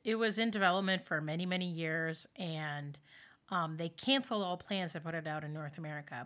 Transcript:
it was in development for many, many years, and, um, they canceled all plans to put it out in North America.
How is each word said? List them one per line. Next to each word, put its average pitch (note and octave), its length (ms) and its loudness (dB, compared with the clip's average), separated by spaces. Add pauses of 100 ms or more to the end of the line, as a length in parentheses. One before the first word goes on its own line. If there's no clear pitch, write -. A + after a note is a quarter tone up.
it A3+ 100 2
was A3 240 2
in A3+ 100 4
development F#3+ 560 4
for D#3+ 140 0
many, D#3 260 -2
many F3+ 240 0
years, D#3+ 560 -2 (120)
and, D3+ 600 -4 (520)
um, E3 260 0
they E3 140 -2
canceled B3 540 2
all F3+ 120 0
plans F#3 380 -2
to D#3 80 -6
put E3 120 -4
it D#3+ 140 -2
out D#3 160 -2
in D3+ 100 -4
North D3+ 240 -6
America. D3 480 -8